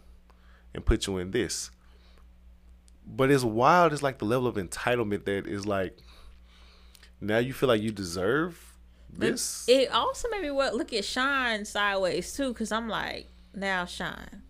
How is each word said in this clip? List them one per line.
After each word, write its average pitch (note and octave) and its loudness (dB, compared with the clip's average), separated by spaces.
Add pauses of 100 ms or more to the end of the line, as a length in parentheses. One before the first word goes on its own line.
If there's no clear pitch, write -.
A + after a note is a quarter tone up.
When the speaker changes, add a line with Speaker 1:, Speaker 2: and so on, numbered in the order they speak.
(760)
Speaker 1:
and - -10
put - 2
you G2 -2
in F#2 -6
this. G2 -4 (1400)
But C3 2
it's C#3 6
wild. D3 6
It's C#3 -4
like C3+ 0
the - -4
level B2 2
of G#2 -4
entitlement G#2 -2
that G2 -2
is G2+ -6
like, G2 -2 (1200)
now G#2 2
you B2+ 0
feel C3 2
like A2+ 6
you A2 0
deserve G2+ -2 (440)
Speaker 2:
But A3+ 2
Speaker 1:
this. - -4
Speaker 2:
it C4 6
also A#4+ 0
made G#4 -4
me D4 -4
wa-, C4+ 0
look B3 -4
at G#3+ -2
Sean B3+ -2
sideways G3 0
too, C4+ -2
'cause A3 -6
I'm A3+ -2
like, - -6 (260)
now F#3+ -2
Sean, - -10